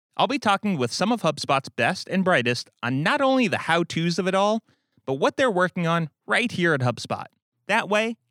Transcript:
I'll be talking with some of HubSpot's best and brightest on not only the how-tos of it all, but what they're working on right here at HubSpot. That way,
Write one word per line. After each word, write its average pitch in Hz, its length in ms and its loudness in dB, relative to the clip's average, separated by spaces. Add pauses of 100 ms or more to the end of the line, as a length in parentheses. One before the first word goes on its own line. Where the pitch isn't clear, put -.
(160)
I'll 185 120 2
be 269 100 -2
talking 202 380 0
with 123 160 -2
some 190 180 0
of 240 120 -2
HubSpot's 143 480 0
best 123 380 -2
and 190 140 0
brightest 127 480 0 (140)
on 131 180 -2
not 240 180 0
only 262 280 2
the 120 100 0
how-tos 165 600 0
of 185 100 -2
it 185 60 0
all, 208 280 2 (440)
but 135 80 -2
what 196 240 0
they're 262 120 2
working 180 380 0
on 165 200 0 (160)
right 220 280 0
here 170 220 2
at 131 80 0
HubSpot. 117 420 -4 (420)
That 196 220 0
way, 220 280 0 (140)